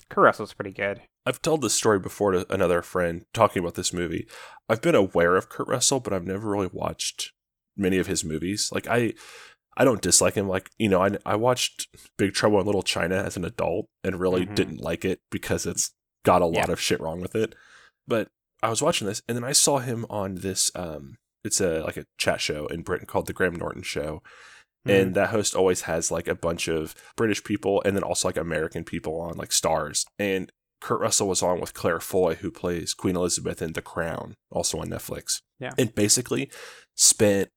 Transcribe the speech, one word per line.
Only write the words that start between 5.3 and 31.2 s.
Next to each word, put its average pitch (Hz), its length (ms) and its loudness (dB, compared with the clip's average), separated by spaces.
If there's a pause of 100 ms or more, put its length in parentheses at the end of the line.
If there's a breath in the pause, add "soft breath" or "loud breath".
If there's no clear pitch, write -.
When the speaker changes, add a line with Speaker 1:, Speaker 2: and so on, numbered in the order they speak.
Speaker 2:
of - 120 0
Kurt - 200 -10
Russell, 127 320 0
but 123 120 -6
I've 90 140 -2
never 101 240 -4
really 101 240 0
watched - 600 -6 (420)
many 95 240 2
of 85 80 0
his 90 180 -2
movies. 85 480 -4
Like, 101 140 -4
I, 117 260 2 (640 loud breath)
I 123 80 6
don't 120 160 4
dislike 90 320 4
him. 98 160 0
Like, 95 300 -2
you 110 100 4
know, 92 140 6
I, 101 80 4 (120)
I 101 120 0
watched 120 520 0 (300)
Big 101 160 2
Trouble 107 260 4
in 92 60 2
Little 101 160 2
China 90 360 0
as 95 200 -4
an 87 80 -4
adult 85 400 -2 (180)
and 92 160 -2
really 92 240 2
Speaker 1:
Mm-hmm. 101 120 -6
Speaker 2:
didn't 80 260 0
like 82 240 -4
it 95 140 -2 (100)
because - 380 -4
it's - 240 -4 (340)
got 90 160 8
a 87 60 4
lot 87 200 0
Speaker 1:
Yeah. 87 60 0
Speaker 2:
of - 80 -4
shit - 180 0
wrong 82 220 -6
with 92 140 -6
it. 110 180 -2 (540 soft breath)
But 110 200 0 (360)
I 113 80 0
was 113 100 -2
watching 156 240 0
this, 101 240 -4
and 117 80 -4
then 120 60 -6
I 131 80 -6
saw 147 260 4
him 120 320 -4
on 98 280 -4
this, 92 360 -2
um, 76 440 -10 (260)
it's - 180 -2
a, 80 220 0
like, 78 140 -6
a 76 80 -10 (120)
chat - 240 0
show 76 240 -4
in 82 160 -6
Britain - 240 -4
called 92 220 -4
The 90 60 -6
Graham 90 220 0
Norton 87 280 -8
Show. 76 400 -6 (640 loud breath)
Speaker 1:
Mm-hmm. 98 140 6
Speaker 2:
And 92 140 2
that 95 160 2
host 107 220 0
always 92 280 4
has, 82 300 -2
like, 85 180 -4
a 90 60 0
bunch 85 340 -2
of 78 260 -2 (220 loud breath)
British 110 260 0
people 101 400 0
and 98 120 2
then 92 80 -2
also, 90 260 0
like, 90 80 -4
American 82 480 -4
people 82 340 -6
on, 85 160 -8
like, 82 160 -10
stars. 78 540 0 (120)
And 95 320 -2 (300)
Kurt - 220 -2
Russell 107 260 2